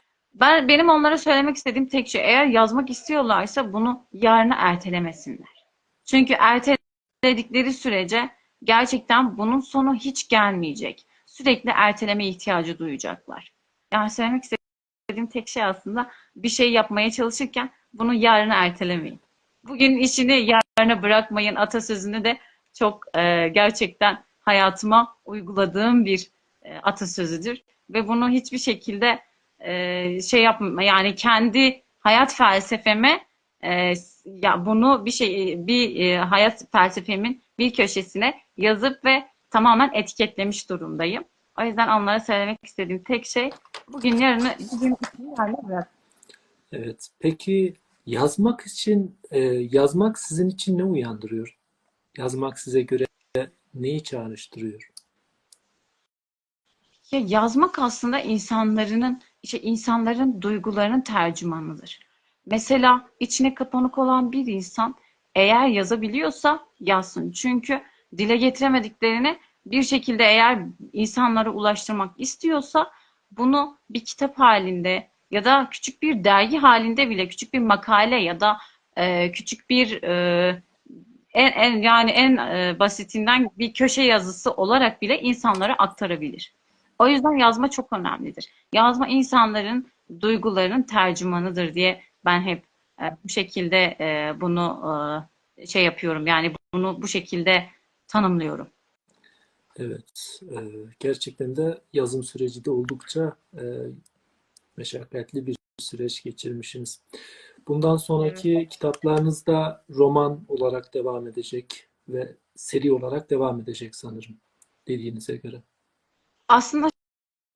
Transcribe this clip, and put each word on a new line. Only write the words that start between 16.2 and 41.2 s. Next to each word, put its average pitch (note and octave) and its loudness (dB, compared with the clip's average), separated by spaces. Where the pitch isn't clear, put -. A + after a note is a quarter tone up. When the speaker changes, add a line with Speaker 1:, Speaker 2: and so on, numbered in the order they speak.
Speaker 1:
bir A3 -6
şey A#3+ 2
yapmaya G#3+ 2
çalışırken B3 -4
bunu A3+ -2
yarına A3 4
ertelemeyin. F3 -2
Bugün C4 2
işini B3+ 2
yarına A3+ 2
bırakmayın G#3+ 0
atasözünü G#3 -4
de A#3 0
çok, - -4
e, E3+ 2
gerçekten G#3 0
hayatıma G#3 2
uyguladığım G3+ 0
bir, F#3+ -2
e, D#3 -18
atasözüdür. F#3+ -6
Ve G#3 -4
bunu A#3 0
hiçbir B3 -2
şekilde, A3+ -2
e, F3+ -6
şey A3+ 2
yapma, G#3+ 0
yani G3 2
kendi A#3+ 2
hayat B3 4
felsefeme, A3 2
e, F3+ 0
ya F#3 0
bunu A3 4
bir A#3+ -4
şey, F#3 -2
bir, A#3+ 0
e, F3+ 2
hayat G3+ 2
felsefemin G3+ 0
bir A#3+ 0
köşesine G3+ -2
yazıp G#3+ 0
ve C4 2
tamamen A#3 4
etiketlemiş G#3 -4
durumdayım. E3 -6